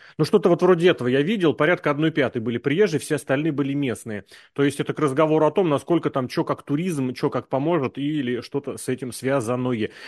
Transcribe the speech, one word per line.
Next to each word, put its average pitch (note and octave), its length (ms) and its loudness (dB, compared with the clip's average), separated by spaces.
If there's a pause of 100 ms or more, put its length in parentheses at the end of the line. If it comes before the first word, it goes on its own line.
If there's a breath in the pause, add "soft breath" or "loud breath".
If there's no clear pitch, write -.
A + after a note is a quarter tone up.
(180 loud breath)
Но D#3 80 2
что-то F#3+ 240 4
вот F3 140 4
вроде F3+ 260 6
этого B2 180 2
я C3+ 140 4
видел, E3+ 320 2
порядка D3+ 380 2
одной D#3 200 0
пятой B2+ 300 -2
были A#2 160 -4
приезжие, D#3 420 0
все - 160 -4
остальные D#3 360 -2
были C#3 220 -2
местные. C#3 260 -4 (540 loud breath)
То C#3 100 0
есть C#3+ 160 0
это D3 140 -4
к - 60 -8
разговору D#3 460 2
о D3+ 60 2
том, F3+ 180 2
насколько D3+ 400 0
там B2+ 180 -2
че D#3+ 180 -2
как - 180 -6
туризм, C#3+ 500 -4
че D3 160 -2
как - 200 -6
поможет, C#3 480 0
или C3+ 440 -4
что-то C#3 360 -6
с - 100 -14
этим B2+ 240 -4
связанное. B2 800 -2 (160 loud breath)